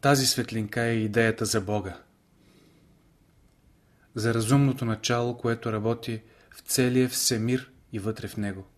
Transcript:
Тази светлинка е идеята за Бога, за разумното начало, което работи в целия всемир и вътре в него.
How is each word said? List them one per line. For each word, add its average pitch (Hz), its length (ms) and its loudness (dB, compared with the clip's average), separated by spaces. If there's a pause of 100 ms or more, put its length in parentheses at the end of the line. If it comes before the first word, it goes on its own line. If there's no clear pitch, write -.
Тази 139 260 4
светлинка 113 560 -2
е 117 100 0
идеята 110 520 2
за 107 160 0
Бога, 98 400 -4 (2250)
за 113 200 0
разумното 127 500 2
начало, 120 540 -2
което 117 340 -2
работи 113 500 -2 (280)
в - 100 -20
целия 127 480 2
всемир 123 640 0 (200)
и 113 60 -6
вътре 107 300 -6
в - 80 -10
него. 101 300 -6 (120)